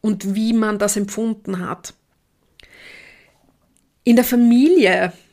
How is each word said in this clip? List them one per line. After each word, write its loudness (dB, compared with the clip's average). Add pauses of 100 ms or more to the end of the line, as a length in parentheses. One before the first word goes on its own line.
und -4
wie -2
man -2
das -2
empfunden -6
hat. -12 (2000)
In 4
der 2
Familie 2 (200)